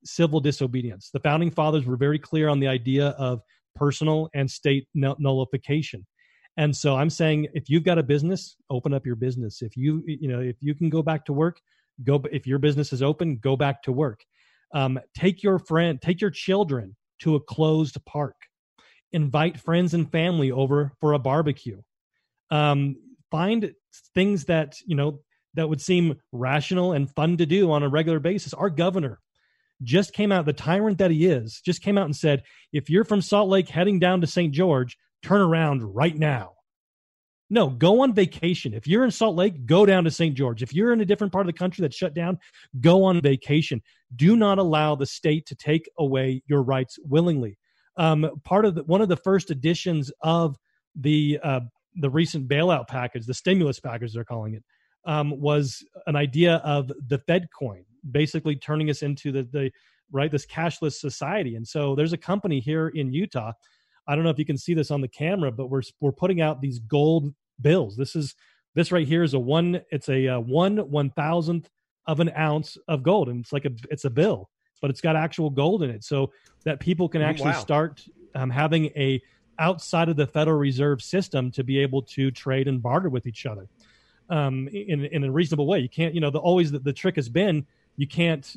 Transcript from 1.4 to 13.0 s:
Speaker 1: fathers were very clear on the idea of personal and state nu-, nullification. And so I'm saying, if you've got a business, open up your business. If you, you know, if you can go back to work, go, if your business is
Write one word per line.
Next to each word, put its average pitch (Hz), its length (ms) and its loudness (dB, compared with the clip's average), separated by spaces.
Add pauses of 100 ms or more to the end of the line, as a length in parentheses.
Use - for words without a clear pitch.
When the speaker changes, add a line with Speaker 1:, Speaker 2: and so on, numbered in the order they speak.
Speaker 1:
fathers 151 340 0
were 127 120 -2
very 143 220 0
clear 156 300 -2
on 147 100 2
the 139 80 0
idea 131 440 0
of 127 300 -4 (360)
personal 156 580 0
and 139 160 -2
state 139 440 -2
nu-, 139 240 0
nullification. 135 880 -4 (500)
And 147 200 0
so 139 200 0
I'm 151 140 2
saying, 156 440 0
if 143 160 -6
you've 156 140 4
got 175 140 2
a 160 40 2
business, 147 540 -2 (120)
open 139 240 -4
up 135 140 -4
your 123 80 -2
business. 123 480 -6
If 110 140 -10
you, 151 300 -2
you 151 200 -6
know, 123 140 -2
if 123 200 -4
you 147 140 -2
can 160 160 -2
go 160 120 0
back 156 240 -2
to 151 60 -4
work, 160 280 0 (420)
go, 139 180 2 (120)
if 143 160 -4
your 139 100 0
business 143 340 0
is 127 80 -2